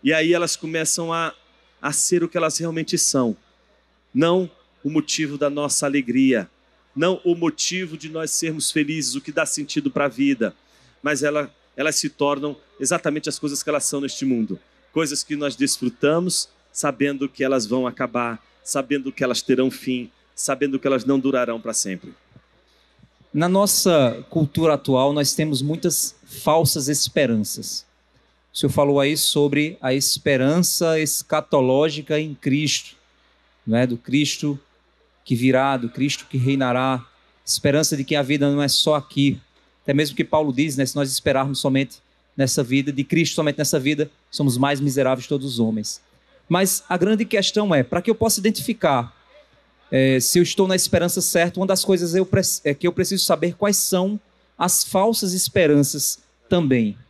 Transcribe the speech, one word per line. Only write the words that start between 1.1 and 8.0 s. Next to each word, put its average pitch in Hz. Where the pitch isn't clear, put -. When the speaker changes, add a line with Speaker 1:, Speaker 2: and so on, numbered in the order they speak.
Speaker 1:
a, 165
a 143
ser 170
o 170
que -
elas 160
realmente 160
são. 123
Não 170
o 143
motivo 151
da 143
nossa 147
alegria, 131
não 170
o 175
motivo 170
de 156